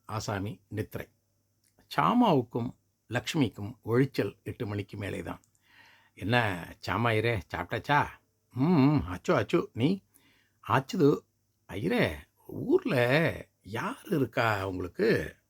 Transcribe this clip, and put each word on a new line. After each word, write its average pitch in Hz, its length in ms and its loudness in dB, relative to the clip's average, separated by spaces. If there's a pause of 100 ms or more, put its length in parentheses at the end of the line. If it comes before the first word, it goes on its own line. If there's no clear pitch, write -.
ஆசாமி 107 640 -6
நித்திரை. - 400 -8 (880)
சாமாவுக்கும் 151 800 2 (300)
லக்ஷ்மிக்கும் 113 680 -2 (100)
ஒழிச்சல் 117 580 0
எட்டு 110 240 -8
மணிக்கு 104 300 -6
மேலே 95 260 -6
தான். 87 180 -10 (720)
"என்ன 101 520 -2 (200)
சாமாயிரே, 110 540 0 (140)
சாப்பிட்டாச்சா?" 113 520 0 (480)
"ம், 123 100 0
ம், 147 440 4
அச்சு, 92 260 -2
அச்சு. 101 380 0
நீ?" 165 280 0 (680)
"ஆச்சுது." 143 500 2 (480)
"ஐயரே, 101 480 -2 (320)
ஊர்ல 226 480 -2 (680)
யார் 139 420 -8
இருக்கா 113 640 0
உங்களுக்கு?" 95 680 -2 (140)